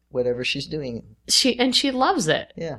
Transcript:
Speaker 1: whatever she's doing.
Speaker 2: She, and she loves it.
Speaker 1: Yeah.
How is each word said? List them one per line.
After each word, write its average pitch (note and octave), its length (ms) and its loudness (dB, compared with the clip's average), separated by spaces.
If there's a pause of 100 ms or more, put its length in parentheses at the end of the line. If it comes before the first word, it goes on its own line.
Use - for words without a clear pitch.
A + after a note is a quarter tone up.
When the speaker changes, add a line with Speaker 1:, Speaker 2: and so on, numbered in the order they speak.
Speaker 1:
whatever B2 340 -2
she's C#3 240 -4
doing. C3 380 -8 (240)
Speaker 2:
She, - 300 4
and B3 180 2
she C#4 140 2
loves C4 360 2
it. D3+ 300 0
Speaker 1:
Yeah. E3 220 -8